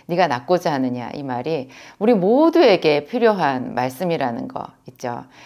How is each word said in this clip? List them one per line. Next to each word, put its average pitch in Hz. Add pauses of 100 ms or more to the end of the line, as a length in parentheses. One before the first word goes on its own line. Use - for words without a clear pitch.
"네가 175
낫고자 160
하느냐?" 123
이 147
말이 127 (300)
우리 233
모두에게 208
필요한 170
말씀이라는 131
거 - (220)
있죠. 123 (220)